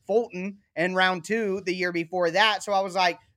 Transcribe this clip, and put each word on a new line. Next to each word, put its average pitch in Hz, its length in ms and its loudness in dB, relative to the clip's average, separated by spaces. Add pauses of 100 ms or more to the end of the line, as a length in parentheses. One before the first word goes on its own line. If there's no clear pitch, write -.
Fulton 196 540 -4 (180)
in 185 180 0
round 185 300 2
two 202 400 -2
the 180 100 -2
year 180 160 -2
before 170 400 -2
that. 202 320 2
So 208 80 -6
I 196 80 2
was 190 160 -4
like, 180 240 2 (180)